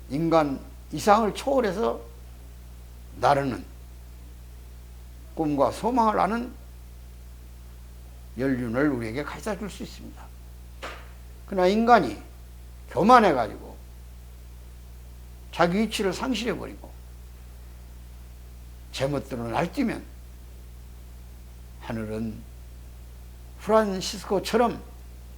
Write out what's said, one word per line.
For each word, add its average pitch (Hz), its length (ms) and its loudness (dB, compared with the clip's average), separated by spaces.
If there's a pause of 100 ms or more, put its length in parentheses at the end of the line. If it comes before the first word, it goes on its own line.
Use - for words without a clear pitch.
(100)
인간 156 500 4 (320)
이상을 208 420 6
초월해서 233 640 2 (1160)
나르는 123 480 4 (1700)
꿈과 143 380 4
소망을 220 480 4
아는 233 320 2 (1900)
연륜을 127 500 4
우리에게 120 360 0
가져다 - 340 -4
줄 208 100 -6
수 - 140 -10
있습니다. - 440 -12 (1200)
그러나 185 200 4
인간이 214 560 8 (680)
교만해가지고 165 840 8 (1800)
자기 175 260 6
위치를 214 340 2
상실해버리고 208 800 -2 (2000)
제멋대로 131 560 -2
날뛰면 175 560 0 (1800)
하늘은 110 640 -4 (1200)
프란시스코처럼 202 1200 4 (560)